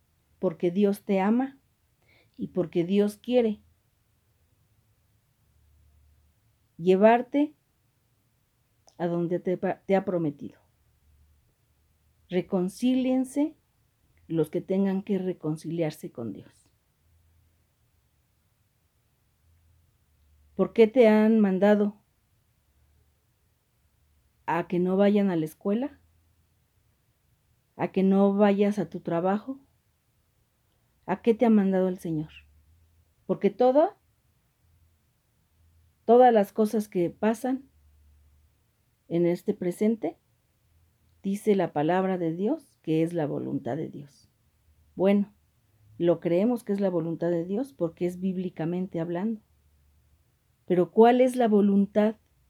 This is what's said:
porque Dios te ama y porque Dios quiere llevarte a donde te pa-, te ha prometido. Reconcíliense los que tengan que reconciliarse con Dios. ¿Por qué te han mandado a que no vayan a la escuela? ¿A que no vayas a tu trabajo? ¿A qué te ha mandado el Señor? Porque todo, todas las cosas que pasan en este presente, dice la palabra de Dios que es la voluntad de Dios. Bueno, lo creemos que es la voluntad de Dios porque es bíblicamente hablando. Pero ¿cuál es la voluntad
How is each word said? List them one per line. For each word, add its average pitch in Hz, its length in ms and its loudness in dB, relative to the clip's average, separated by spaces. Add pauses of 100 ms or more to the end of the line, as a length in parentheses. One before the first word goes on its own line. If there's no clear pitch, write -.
(400)
porque 180 320 -4
Dios 196 340 0
te 190 160 0
ama 240 360 -2 (760)
y 196 140 -12
porque 170 340 -4
Dios 202 320 0
quiere 233 460 -2 (3250)
llevarte 226 800 2 (1400)
a 170 100 -6
donde 170 320 -4
te 180 180 -4
pa-, 185 280 -6
te 196 100 0
ha 190 80 0
prometido. 160 560 -6 (1700)
Reconcíliense 254 1300 -2 (720)
los 160 220 -2
que 175 120 -6
tengan 190 420 -2
que 196 140 -4
reconciliarse 160 960 -6
con 117 220 -12
Dios. - 360 -20 (3750)
¿Por 185 180 -2
qué 220 140 6
te 226 200 6
han 214 320 4
mandado 208 560 2 (2500)
a 170 220 -4
que 175 120 -2
no 185 180 0
vayan 202 320 2
a 180 60 -2
la 156 100 -2
escuela? 220 540 -6 (1800)
¿A 175 160 -6
que 190 120 0
no 196 300 4
vayas 202 460 2
a 165 100 -6
tu 175 100 -12
trabajo? 196 600 -4 (1500)
¿A 185 160 -6
qué 233 120 2
te 220 120 -2
ha 226 40 4
mandado 190 380 2
el 185 100 -6
Señor? 156 320 -6 (960)
Porque 196 240 -2
todo, 262 460 2 (2000)
todas 240 280 6
las 208 200 2
cosas 214 340 -2
que 175 220 -2
pasan 247 600 -4 (1400)
en 170 180 0
este 175 280 -2
presente, 214 680 -4 (1040)
dice 202 320 -2
la 175 180 -2
palabra 185 440 0
de 165 160 -4
Dios 214 480 -6
que 160 220 0
es 170 100 -4
la 160 140 -4
voluntad 139 500 -6
de 156 120 -8
Dios. - 400 -20 (680)
Bueno, 202 380 0 (640)
lo 170 220 2
creemos 196 440 -2
que 202 100 -4
es 196 60 -4
la 196 100 0
voluntad 165 400 -4
de 170 160 -4
Dios 214 280 -8
porque 170 320 -6
es 180 140 -6
bíblicamente 180 800 -6
hablando. 180 420 -6 (1200)
Pero 175 260 0
¿cuál 240 300 6
es 254 140 2
la 240 120 0
voluntad 208 680 2 (340)